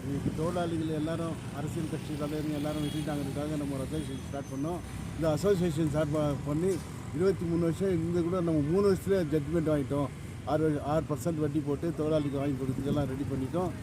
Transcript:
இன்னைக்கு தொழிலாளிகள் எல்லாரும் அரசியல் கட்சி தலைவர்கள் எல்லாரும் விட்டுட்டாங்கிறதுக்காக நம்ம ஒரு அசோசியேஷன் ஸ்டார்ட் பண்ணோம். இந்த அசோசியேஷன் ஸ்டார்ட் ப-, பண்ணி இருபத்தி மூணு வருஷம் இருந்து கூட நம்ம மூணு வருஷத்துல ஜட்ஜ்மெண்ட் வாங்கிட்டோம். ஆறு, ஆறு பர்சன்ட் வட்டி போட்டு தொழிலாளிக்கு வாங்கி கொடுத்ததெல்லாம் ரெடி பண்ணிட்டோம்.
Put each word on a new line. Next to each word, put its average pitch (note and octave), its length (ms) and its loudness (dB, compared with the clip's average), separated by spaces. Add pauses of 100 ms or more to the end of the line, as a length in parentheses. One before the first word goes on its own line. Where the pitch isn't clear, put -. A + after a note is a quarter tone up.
இன்னைக்கு C#3+ 340 0
தொழிலாளிகள் E3 600 0
எல்லாரும் E3 340 -2 (240)
அரசியல் D#3 340 -4
கட்சி D3+ 280 -6
தலைவர்கள் D3+ 400 -2
எல்லாரும் D3+ 260 -2
விட்டுட்டாங்கிறதுக்காக D3 720 -2
நம்ம C#3 160 -2
ஒரு C3 100 -2
அசோசியேஷன் C#3 420 -4
ஸ்டார்ட் C#3 240 -6
பண்ணோம். D#3+ 280 -2 (360)
இந்த D#3+ 100 0 (100)
அசோசியேஷன் E3+ 560 2
ஸ்டார்ட் D3+ 240 2
ப-, D3 220 2 (100)
பண்ணி D#3+ 220 2 (460)
இருபத்தி F3+ 340 2
மூணு E3 180 2
வருஷம் F#3 260 2
இருந்து E3+ 340 2
கூட F#3 80 0 (120)
நம்ம D#3 140 4 (100)
மூணு G3+ 160 6
வருஷத்துல F#3+ 300 4 (140)
ஜட்ஜ்மெண்ட் D#3 400 2
வாங்கிட்டோம். C#3 360 2 (440)
ஆறு, D#3 160 4 (240)
ஆறு D#3+ 180 2
பர்சன்ட் D3+ 340 0
வட்டி D3 220 0
போட்டு C#3+ 200 0 (120)
தொழிலாளிக்கு D3+ 440 2
வாங்கி C#3+ 180 0
கொடுத்ததெல்லாம் C3+ 520 0
ரெடி C3+ 200 -4
பண்ணிட்டோம். C3+ 380 -2 (120)